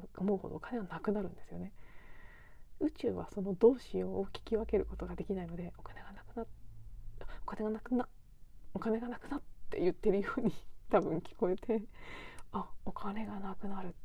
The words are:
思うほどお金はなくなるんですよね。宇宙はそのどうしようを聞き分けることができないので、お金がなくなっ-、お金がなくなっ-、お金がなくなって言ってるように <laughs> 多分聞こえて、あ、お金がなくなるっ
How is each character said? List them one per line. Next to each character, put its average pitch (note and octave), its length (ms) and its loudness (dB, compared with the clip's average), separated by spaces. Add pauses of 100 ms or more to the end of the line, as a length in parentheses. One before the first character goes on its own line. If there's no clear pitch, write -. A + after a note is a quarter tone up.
(180)
思 G3 180 4
う - 20 0
ほ - 120 -4
ど - 60 -6
お D#3 40 -4
金 - 180 -6
は G#3 80 -2
な E3 140 -6
く - 120 0
な G#3 100 2
る F3+ 80 -2
ん F3 40 -10
で - 100 -8
す - 60 -10
よ E3+ 80 -6
ね。 F3+ 160 -6 (1040)
宇 D#4 120 2
宙 A#3 200 -2
は F3 220 -2
そ G3+ 80 -2
の F#3+ 140 0
ど A3+ 160 12
う B3+ 80 2
し - 180 -4
よ F#3 120 0
う F#3+ 100 0
を G3 60 2
聞 - 200 -8
き A3+ 100 0
分 G#3+ 100 2
け A3 120 4
る - 80 4
こ F3+ 100 -6
と F#3 120 -2
が F3+ 80 -4
で E3+ 100 -4
き G3 80 0
な F#3 100 -2
い E3+ 40 -6
の E3+ 80 -6
で、 F3 220 -6
お - 60 -12
金 - 180 -12
が - 100 -10
な G3+ 120 -12
く - 120 -10
な - 80 -4
っ-、 - 40 -6 (1000)
お - 40 -4
金 - 140 -2
が G#3+ 80 2
な A3 80 0
く - 160 0
な A#3+ 100 6
っ-、 - 20 -16 (680)
お F#3+ 60 0
金 A3+ 200 4
が A#3+ 100 -4
な A#3+ 80 -4
く - 100 -12
な C#4 100 0
っ - 40 -2 (280)
て - 120 2
言 F3+ 100 8
っ - 20 0
て - 180 6
る G3 100 6
よ G3 160 -2
う B3 40 0
に A3 120 4 (180)
<laughs> - 180 -8
多 F#3+ 120 8
分 D#3+ 160 2
聞 - 180 -4
こ F#3 140 4
え F#3 60 6
て、 G#3+ 280 2 (680)
あ、 G3 180 -2 (160)
お - 60 4
金 G#3 340 0
が G3+ 140 -4
な F#3+ 160 -2
く - 120 0
な G3 140 2
る F3+ 80 0
っ F3 40 -6 (120)